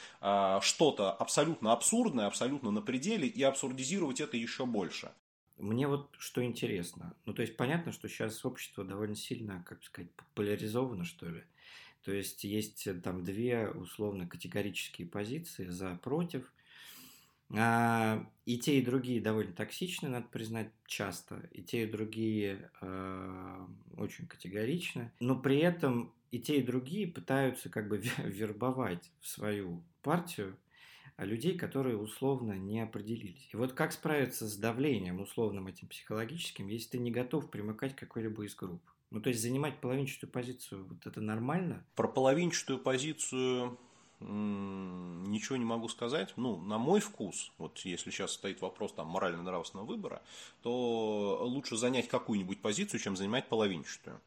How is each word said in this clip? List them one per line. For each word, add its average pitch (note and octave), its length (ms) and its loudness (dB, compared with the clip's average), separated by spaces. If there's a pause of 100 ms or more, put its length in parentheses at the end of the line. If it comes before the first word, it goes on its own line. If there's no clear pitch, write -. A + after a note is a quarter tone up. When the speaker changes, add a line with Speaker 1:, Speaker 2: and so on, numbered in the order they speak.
(220)
Speaker 1:
а, G2 400 6
что-то G#2+ 500 6
абсолютно D3 640 4
абсурдное, D3 540 4
абсолютно B2 440 0
на G#2 100 2
пределе, C3+ 460 0
и A#2 160 0
абсурдизировать C3+ 800 2
это C#3 160 -2
еще A#2 280 -2
больше. G2+ 460 0 (460)
Speaker 2:
Мне A2+ 300 2
вот C#3 320 0
что - 240 -4
интересно, G#2 720 -4 (100)
ну, G#2+ 80 -6
то B2+ 80 -4
есть - 160 -4
понятно, E3 340 0
что - 160 -10
щас A2 380 -4
общество - 400 -6
довольно G#2 300 -4
сильно, A2 520 -6
как - 120 -14
бы - 60 -20
сказать, - 260 -12
п-, - 120 -20 (120)
поляризовано, G#2+ 680 0
что - 240 -8
ли. - 160 -8 (640)
То G2 80 -2
есть G2 320 -4
есть, G#2+ 420 -2
э, F#2+ 60 0
там F2+ 320 -2
две A2 440 2
условно F#2+ 560 -4
категорические - 800 -4
позиции: A2 640 -6
за, F2+ 340 -4
против. C#3+ 520 -2 (1000)
А, A2+ 720 6 (200)
и A#2+ 120 2
те, C#3 220 6
и B2 60 4
другие B2 360 2
довольно G#2+ 320 2
токсичны, E3+ 560 -4
надо A#2+ 180 -4
признать, A2 440 -4 (140)
часто. - 680 -6
И - 120 -14
те, A#2 200 0
и G#2+ 80 -2
другие, G#2+ 800 0 (100)
а, F#2 880 -8 (300)
очень - 300 -6
категоричны. A#2 920 -4
Но B2+ 160 4
при C3+ 240 4
этом D3+ 540 4 (180)
и A#2 80 -2
те, D3 200 4
и B2+ 40 4
другие B2+ 440 0
пытаются C3+ 640 0
как G#2 200 -2
бы G#2 80 2
<laughs> - 0 -
ве-, A#2 320 -2
вербовать G#2+ 880 0
в - 80 -12
свою G2+ 560 -2 (200)
партию, C3+ 540 0 (600)
а, F#2+ 80 -4
людей, B2 320 0
которые B2+ 400 0
условно A#2 560 0
не G2+ 280 -2
определились. G#2+ 720 -6
И G2 60 -6
вот C3 160 0
как D#3 200 2
справиться C3+ 540 2
с G#2+ 100 -4
давлением A2 640 2
условным G2 480 -2
этим - 200 -12
психологическим, A2+ 800 -6
если A2+ 240 -6
ты B2 80 -2
не A#2+ 120 0
готов B2+ 380 0
примыкать A2 460 -4
к - 40 -16
какой-либо G#2+ 460 -4
из G2 100 -10
групп? F2+ 260 -8 (300)
Ну, G#2+ 100 -6
то C3+ 80 2
есть A2+ 120 2
занимать C3 400 0
половинчатую B2+ 500 -2
позицию, B2 560 -6
вот - 200 -14
это G#2+ 120 -8
нормально? A#2+ 640 -2 (120)
Speaker 1:
Про A2 120 4
половинчатую C3+ 720 6
позицию, B2+ 1040 2 (400)
м, F#2+ 1120 -4
ничего A2 260 0
не A#2+ 80 2
могу A2+ 240 0
сказать. D3 480 -2
Ну, A#2 200 0
на G#2 200 -2
мой D#3+ 220 6
вкус, - 580 -4
вот - 220 -8
если F2+ 320 -4
щас - 220 -2
стоит - 280 -6
вопрос F#2 320 -4
там D#2+ 140 -6
морально-нравственного F2+ 800 -2
выбора, G#3 340 -6 (400)
то A2+ 800 2
лучше B2 340 0
занять B2 320 4
какую-нибудь G2 540 0
позицию, C3+ 380 0
чем F#2+ 180 0
занимать G#2+ 320 0
половинчатую. G2+ 760 0